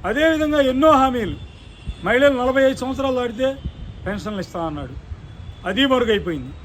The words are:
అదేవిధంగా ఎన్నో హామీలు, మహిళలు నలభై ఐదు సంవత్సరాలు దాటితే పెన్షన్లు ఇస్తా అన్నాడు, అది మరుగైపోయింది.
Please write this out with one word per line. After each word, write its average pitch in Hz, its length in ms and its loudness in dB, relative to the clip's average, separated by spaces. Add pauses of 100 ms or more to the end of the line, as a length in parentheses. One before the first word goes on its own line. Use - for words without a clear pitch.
అదేవిధంగా 302 560 2
ఎన్నో 269 300 4
హామీలు, 254 460 2 (640)
మహిళలు 247 380 4
నలభై 262 220 2
ఐదు 269 140 4
సంవత్సరాలు 262 380 -2
దాటితే 247 400 -2 (500)
పెన్షన్లు 202 340 -6
ఇస్తా 170 260 -6
అన్నాడు, 147 280 -8 (760)
అది 214 180 2
మరుగైపోయింది. 202 680 0 (120)